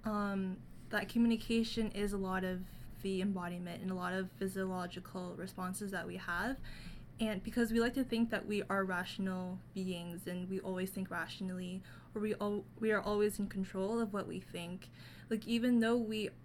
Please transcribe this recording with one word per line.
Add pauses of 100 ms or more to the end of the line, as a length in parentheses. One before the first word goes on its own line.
um, (340)
that
communication
is
a
lot
of (440)
the
embodiment
and
a
lot
of (100)
physiological
responses
that
we
have. (640)
And
because
we
like
to
think
that
we
are
rational (120)
beings
and
we
always
think
rationally, (320)
or
we
al-, (160)
we
are
always
in
control
of
what
we
think. (420)
Like,
even
though
we (140)